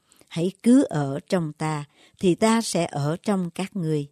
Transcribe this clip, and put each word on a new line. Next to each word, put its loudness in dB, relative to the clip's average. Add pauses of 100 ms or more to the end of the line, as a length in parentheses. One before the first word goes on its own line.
(280)
"Hãy -4 (120)
cứ 6
ở -4 (100)
trong -2
ta, -4 (340)
thì 2
ta 2
sẽ -2
ở -4
trong -2
các -8
ngươi. -2